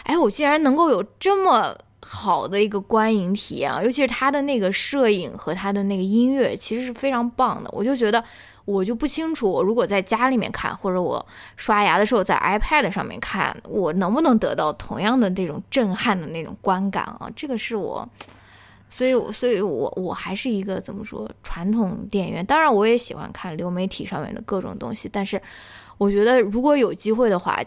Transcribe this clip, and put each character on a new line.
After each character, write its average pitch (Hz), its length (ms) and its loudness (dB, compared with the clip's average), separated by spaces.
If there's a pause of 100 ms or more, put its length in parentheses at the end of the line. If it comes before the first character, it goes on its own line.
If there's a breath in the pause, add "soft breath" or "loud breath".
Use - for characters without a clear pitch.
哎， 294 120 0
我 262 140 4
竟 285 180 0
然 302 140 4
能 269 120 4
够 330 160 4
有 226 120 4 (160)
这 381 260 2
么 220 320 4 (260)
好 - 460 -2
的 202 140 2
一 214 40 2
个 202 140 -2
观 220 340 2
影 190 200 0
体 - 220 -6
验 139 140 -2
啊， 135 120 -2
尤 240 80 2
其 254 100 0
是 269 60 4
他 269 240 0
的 285 120 0
那 277 160 0
个 190 140 2
摄 254 380 2
影 175 260 -2
和 156 180 -6
他 196 160 -4
的 202 120 0
那 196 140 -2
个 185 60 -2
音 226 300 4
乐 254 240 2
其 - 180 -6
实 247 80 -4
是 254 120 -8
非 277 160 -2
常 240 200 0
棒 240 320 0
的。 - 100 -10
我 202 120 -4
就 269 100 2
觉 233 160 2
得 226 120 4 (420 loud breath)
我 196 200 0
就 226 100 -2
不 294 120 -2
清 320 280 -2
楚， 214 160 0
我 147 120 2
如 208 120 2
果 220 120 2
在 196 140 0
家 220 280 0
里 262 80 0
面 202 160 -2
看， - 240 -6
或 190 160 -4
者 185 80 0
我 135 240 -2 (320 loud breath)
刷 208 260 2
牙 175 160 4
的 208 60 4
时 233 100 0
候 196 80 4
在 185 140 0
iPad 214 540 2
上 196 140 -4
面 85 160 -12
看， - 340 -4 (120)
我 175 280 0
能 190 180 0
不 285 80 2
能 269 180 6
得 156 160 -2
到 151 200 0
同 - 260 -10
样 226 180 2
的 202 120 4
这 185 160 -2
种 - 240 -8
震 208 260 0
撼 202 220 0
的 156 100 -8
那 160 160 -8
种 - 160 -14
观 190 300 -2
感 185 140 -4
啊？ - 320 -12
这 311 100 -10
个 247 120 -4
是 - 180 -6
我， - 320 -6 (800 loud breath)
所 - 180 -2
以， 247 260 2
所 247 140 -2
以 220 140 2
我， 143 360 -2
我 180 180 -4
还 175 200 -8
是 233 140 -6
一 202 140 0
个， 190 180 -6
怎 190 140 -12
么 208 100 -10
说， - 260 -10 (120)
传 180 280 -4
统 214 400 -2
电 190 160 0
影 160 60 -6
院。 170 140 -6
当 302 120 4
然 302 160 4
我 208 120 4
也 233 100 4
喜 - 180 -4
欢 151 160 -12
看 175 280 -12
流 175 120 -4
媒 180 160 -2
体 - 200 -8
上 151 160 -6
面 - 120 -8
的 - 120 -10
各 190 120 -2
种 - 200 -8
东 233 160 -8
西， - 180 -10
但 202 140 -2
是 196 140 -4 (580 loud breath)
我 202 120 2
觉 202 140 4
得 254 160 6
如 214 220 0
果 294 120 6
有 254 200 2
机 214 180 -2
会 233 160 4
的 180 100 4
话， - 280 -4